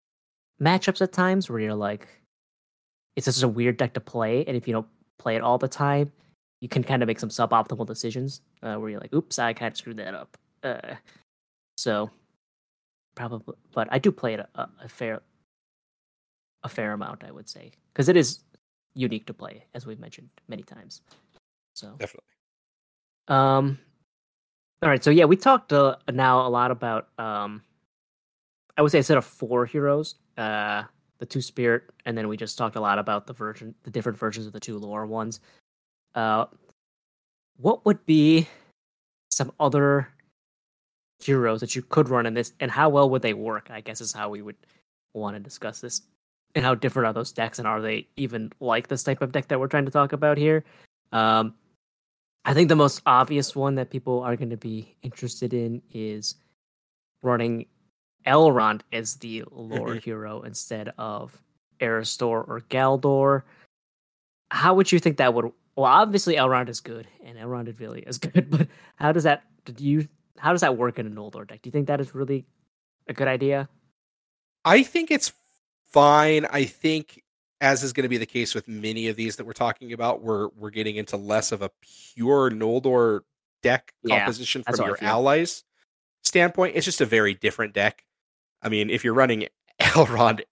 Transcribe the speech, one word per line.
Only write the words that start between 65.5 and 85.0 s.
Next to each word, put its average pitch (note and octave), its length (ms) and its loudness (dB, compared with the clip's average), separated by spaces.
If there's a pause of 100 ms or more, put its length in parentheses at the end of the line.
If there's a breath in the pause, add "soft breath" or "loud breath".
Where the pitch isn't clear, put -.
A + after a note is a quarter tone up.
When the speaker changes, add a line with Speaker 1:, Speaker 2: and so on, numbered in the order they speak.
Speaker 1:
well, C3+ 100 2
obviously F#3 500 4
Elrond C3 340 2
is A#2 100 -10
good, - 280 -14 (160)
and A#2 140 -20
Elrond A#2+ 300 -10
and A2+ 100 -14
Vilya A2+ 300 -14
is B2+ 100 -6
<laughs> - 20 -12
good, C#3 300 2
but C#3+ 180 0 (280 soft breath)
how D3+ 160 2
does D#3+ 120 2
that, D3 200 2 (220)
did A#2+ 160 -16
you, D3 260 0 (300)
how D#3+ 140 0
does F3 100 2
that C3+ 160 2
work A#2+ 220 -2
in A2+ 80 -8
a - 20 -12
Noldor G#2 380 -16
deck? A2 140 -20
Do - 60 -18
you B2 40 -12
think C#3+ 160 -2
that C#3+ 140 -2
is C3+ 140 -8
really C3+ 300 -6 (640)
a - 60 -12
good C3+ 140 -2
idea? C#3 400 -2 (1000)
Speaker 2:
I G#3+ 180 8
think E4 280 -2
it's - 200 0 (600)
fine. D3+ 540 6
I C#3 200 0
think, - 580 -4 (380)
as C3+ 220 4
is B2+ 100 -6
gonna B2+ 160 0
be A#2+ 80 0
the A2+ 80 -2
case A#2+ 280 -4
with - 140 -8
many A2 400 -6
of G#2+ 80 -4
these A2+ 220 -6
that A2 80 -14
we're A2+ 80 -14
talking A#2 400 -4
about, A#2 280 -2
we're, G#2+ 280 -2
we're G#2+ 200 -14
getting G#2+ 280 -4
into G#2 200 -6
less G#2 360 0
of G2 80 -6
a G2 100 -6 (100)
pure C3 720 0
Noldor A#2 720 2 (420)
deck - 300 0 (100)
Speaker 1:
Yeah, A#2+ 120 2
Speaker 2:
composition A#2 500 -2
Speaker 1:
that's A#2+ 120 0
Speaker 2:
from A2+ 80 0
Speaker 1:
how - 20 -2
I - 20 -2
Speaker 2:
your G2 80 -2
Speaker 1:
feel. G#2 120 -2